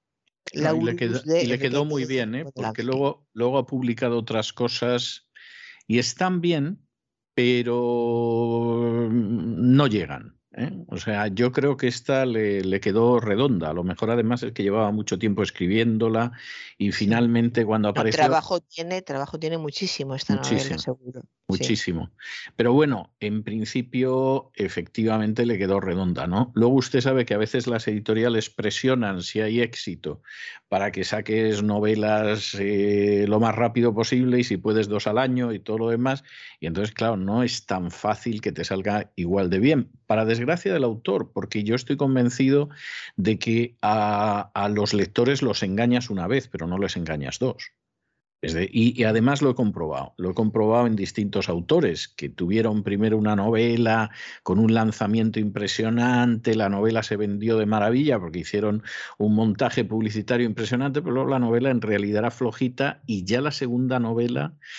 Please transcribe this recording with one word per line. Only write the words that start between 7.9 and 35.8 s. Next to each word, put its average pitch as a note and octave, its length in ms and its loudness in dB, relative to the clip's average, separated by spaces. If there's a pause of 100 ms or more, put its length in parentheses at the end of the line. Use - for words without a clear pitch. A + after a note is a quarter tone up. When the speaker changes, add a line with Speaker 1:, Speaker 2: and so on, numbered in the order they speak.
Speaker 1:
no A#2 800 4
llegan, C#2+ 500 -4 (140)
¿eh? - 180 -6 (180)
O - 100 -10
sea, G#2 300 -2
yo A2+ 220 0
creo C3+ 260 0
que B2+ 120 -2
esta C3 380 0
le, G#2+ 360 0
le F#2+ 180 0
quedó A#2 400 4
redonda. G#2+ 500 0
A D#2 40 -4
lo F2 100 -4
mejor, F#2 260 -2
además, A#2+ 340 0
es A2 80 -6
que A2 100 -6
llevaba G#2 300 2
mucho G#2+ 260 -4
tiempo G#2 240 0
escribiéndola A2 920 0 (460)
y G2+ 140 0
Speaker 2:
Sí. - 60 -4
Speaker 1:
finalmente A#2 680 4
cuando G#2+ 220 2
Speaker 2:
No, G2+ 40 0
Speaker 1:
apareció A2 260 0
Speaker 2:
trabajo E3+ 420 2
tiene, F3 420 -8
trabajo C#3+ 360 -6
tiene D#3+ 200 -4
muchísimo D3 560 -6
esta - 220 -2
novela, C3+ 400 -2
Speaker 1:
Muchísimo. - 20 -6
Speaker 2:
seguro. B2+ 420 -8
Sí. - 60 -20 (220)
Speaker 1:
Muchísimo. F#2 640 -2 (460)
Pero A#2+ 160 4
bueno, C3+ 480 2
en G#2+ 240 -2
principio, B2+ 1080 -2
efectivamente A2 920 0
le A#2 140 0
quedó G2 200 2
redonda, F#2 480 -2
¿no? G2 280 0
Luego A#2+ 220 6
usted B2+ 260 2
sabe C3 240 2
que - 80 0
a G#2 40 0
veces A2 280 -2
las A#2 200 -2
editoriales A2 640 0
presionan G#2 760 -2
si - 200 -4
hay A2 180 0
éxito F2+ 640 -6 (460)
para G2 220 0
que F#2 140 -4
saques G#2+ 580 0
novelas, G#2+ 960 0
eh, G2+ 720 2
lo A2 120 4
más A2+ 140 2
rápido A#2 400 2
posible B2 440 2
y B2 60 2
si A2 120 -2
puedes G#2+ 320 0
dos G#2 180 -2
al G#2+ 120 0
año B2+ 340 0
y G#2 80 -6
todo A2 160 -6
lo A2+ 140 -2